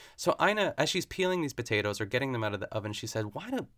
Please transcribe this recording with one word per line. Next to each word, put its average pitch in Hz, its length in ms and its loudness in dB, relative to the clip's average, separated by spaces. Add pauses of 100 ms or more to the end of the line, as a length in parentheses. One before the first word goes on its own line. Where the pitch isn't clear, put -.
(160)
So - 260 2
Ina, 196 360 4
as 147 100 4
she's - 180 0
peeling 180 360 0
these 135 100 -2
potatoes 104 480 0
or 110 60 0
getting 127 260 0
them 117 100 -2
out 104 120 0
of 98 60 -4
the - 140 -8
oven, 104 200 -4
she - 120 -8
said, 107 280 -4
"Why 196 160 -10
do," 254 160 -2 (120)